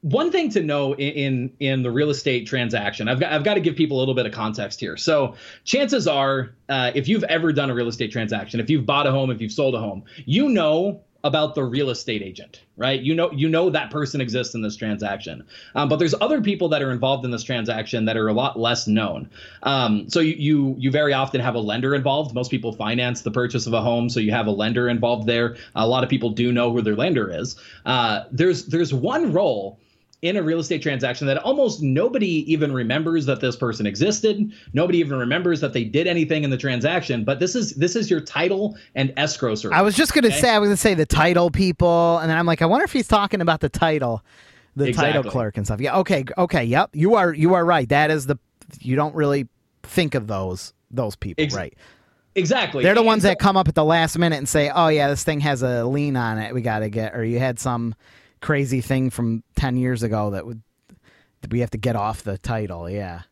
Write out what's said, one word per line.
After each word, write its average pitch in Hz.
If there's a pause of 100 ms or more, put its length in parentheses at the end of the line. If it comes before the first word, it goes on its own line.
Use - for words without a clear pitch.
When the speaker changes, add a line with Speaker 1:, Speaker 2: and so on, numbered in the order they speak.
Speaker 1:
one 285
thing 330
to 208
know 143
in, 131 (140)
in, 135
in 135
the 123
real 147
estate 127
transaction, 110
I've 127
got, 170
I've 147
got 208
to 196
give 151
people 151
a -
little 131
bit 123
of 107
context 107
here. 82
So 143 (280)
chances 254
are, 135 (140)
uh, 127
if 135
you've 202
ever 160
done 139
a 127
real 120
estate 117
transaction, 110
if 113
you've 151
bought 143
a 135
home, 135
if 110
you've 110
sold 135
a 110
home, 98 (220)
you 240
know 175 (220)
about 151
the 143
real 131
estate 113
agent, - (120)
right? 135
You 143
know, 165
you 147
know 165
that 147
person 147
exists 123
in 113
this 107
transaction. 101 (280)
Um, 147
but 151
there's 165
other 262
people 185
that 151
are 135
involved 127
in 123
this 117
transaction 113
that 113
are 110
a 110
lot 127
less 117
known. 101 (320)
Um, 113
so 170
you, 160
you, 143
you 131
very 147
often 135
have 120
a 120
lender 120
involved. 135
Most 123
people 113
finance 123
the 110
purchase 120
of 113
a 110
home, 120
so 117
you 107
have 113
a 107
lender 110
involved 117
there. 117 (200)
A 113
lot 127
of 127
people 120
do 120
know 120
who 120
their 107
lender 120
is. 82 (300)
Uh, 117
there's, 160
there's 156
one 226
role 127 (420)
in 180
a 196
real 165
estate 156
transaction 131
that 139
almost 262
nobody 165
even 151
remembers 139
that 131
this 123
person 113
existed. 208 (180)
Nobody 170
even 143
remembers 160
that 131
they 120
did 143
anything 160
in 139
the 131
transaction, 131
but 135
this 180
is, 226
this 170
is 214
your 165
title 190 (180)
and 135
escrow 139
service. 107
Speaker 2:
I 180
was 202
just 294
gonna 262
Speaker 1:
Okay? -
Speaker 2:
say, 254
I 220
was 208
gonna 202
say 214
the 156
title 170
people, 170
and 160
then 160
I'm 170
like, 165
"I 170
wonder 254
if -
he's 247
talking 202
about 165
the 151
title, 135 (540)
the 135
title 147 (140)
Speaker 1:
Exactly. 104
Speaker 2:
clerk 113
and 101
stuff." 107
Yeah, 139
okay, 175
g-, 123
okay, 175
yep. 127
You 175
are, 180
you 160
are 170
right. 156
That 147
is 151
the, 135 (420)
you 127
don't 147
really 143 (320)
think 160
of 110
those, 95 (160)
those 113
people, 104
Speaker 1:
Ex- 139
Speaker 2:
right? 92 (580)
Speaker 1:
Exactly. 180
Speaker 2:
They're 180
the 233
Speaker 1:
And 226
Speaker 2:
ones 220
Speaker 1:
so 196
Speaker 2:
that 190
come 196
up 185
at 151
the 156
last 160
minute 165
and 135
say, 147
"Oh 165
yeah, 151
this 139
thing 151
has 139
a 123
lien 143
on 113
it. 110
We 127
gotta 107
get," 110
or 113
you 117
had 127
some 117 (480)
crazy 139
thing 131
from 113 (140)
ten 127
years 127
ago 104
that 95
would, 113 (800)
that -
we 120
have 117
to 120
get 113
off 107
the 98
title. 92
Yeah. 92 (100)